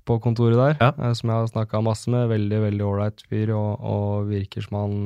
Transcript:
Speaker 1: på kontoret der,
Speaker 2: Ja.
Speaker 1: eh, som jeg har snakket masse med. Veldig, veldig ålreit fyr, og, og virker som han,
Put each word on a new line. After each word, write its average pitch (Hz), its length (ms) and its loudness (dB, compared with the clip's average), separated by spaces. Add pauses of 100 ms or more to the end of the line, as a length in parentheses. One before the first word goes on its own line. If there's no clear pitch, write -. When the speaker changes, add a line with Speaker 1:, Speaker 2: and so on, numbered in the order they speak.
Speaker 1:
på 117 140 0
kontoret 117 380 2
der, 143 220 4
Speaker 2:
Ja. 123 180 6
Speaker 1:
eh, 120 160 -2
som 117 160 -2
jeg 113 80 0
har 113 100 0
snakket 110 360 -2
masse 110 260 -2
med. 120 200 2
Veldig, 107 360 0
veldig 104 200 0
ålreit 101 440 -2
fyr, 107 240 0
og, 104 260 -2
og 104 500 -2
virker 101 360 -4
som 101 140 -4
han, 104 260 -2